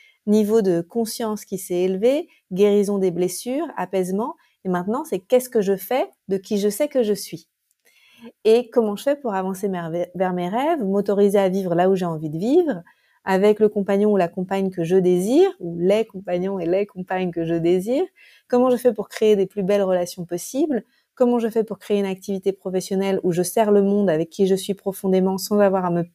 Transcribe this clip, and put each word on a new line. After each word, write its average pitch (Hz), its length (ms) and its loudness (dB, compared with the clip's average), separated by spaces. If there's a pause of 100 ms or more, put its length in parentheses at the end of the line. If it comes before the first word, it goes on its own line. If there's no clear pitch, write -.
(280)
niveau 214 340 4
de 175 200 2
conscience 220 600 -6
qui 190 140 -10
s'est 180 240 -4
élevé, 220 480 0 (220)
guérison 202 480 2
des 190 100 0
blessures, 180 560 -4 (100)
apaisement. 190 600 -4 (280)
Et 190 60 -6
maintenant, 202 360 -2
c'est 185 140 -6
qu'est-ce 247 300 0
que 220 120 0
je 196 140 0
fais 262 320 -4 (200)
de 196 100 -2
qui 196 220 -4
je 208 100 0
sais 294 180 -2
que 262 140 0
je 208 120 0
suis ? - 360 -10 (920)
Et 233 260 4
comment 214 260 0
je 208 60 -12
fais 285 140 0
pour 247 180 -6
avancer 190 360 -4
mer-, 170 220 -6 (220)
vers 180 200 -2
mes 175 160 -2
rêves, 269 340 -2
m'autoriser 202 560 2
à 190 100 2
vivre 185 240 -2
là 180 160 4
où 196 60 4
j'ai 180 100 -2
envie 160 240 -6
de 156 80 -6
vivre, 247 460 0 (460)
avec 202 300 4
le 214 80 4
compagnon 208 460 2
ou - 20 2
la 175 140 2
compagne 190 400 -4
que 180 160 -4
je 180 100 0
désire, 190 540 4 (100)
ou 170 180 -8
les 202 280 2
compagnons 190 540 -6
et 170 60 -6
les 190 200 0
compagnes 185 460 -6
que 165 120 -4
je 165 120 -2
désire ? 185 500 0 (420)
Comment 247 220 2
je 247 80 2
fais 247 160 2
pour - 160 -8
créer 214 260 4
des 190 120 2
plus 202 160 -6
belles 202 180 2
relations 180 420 -2
possibles ? 254 600 -4 (280)
Comment 240 240 2
je 226 120 -2
fais 220 160 0
pour 202 120 -10
créer 202 220 -2
une 196 60 -2
activité 190 480 -4
professionnelle 190 720 -2
où 180 100 0
je 175 100 0
sers 208 280 0
le 202 100 6
monde 196 280 2
avec 160 200 0
qui 196 180 0
je 190 80 4
suis 190 200 -4
profondément 190 640 -2
sans 208 220 -2
avoir 190 240 2
à 180 60 -2
me 170 140 0 (120)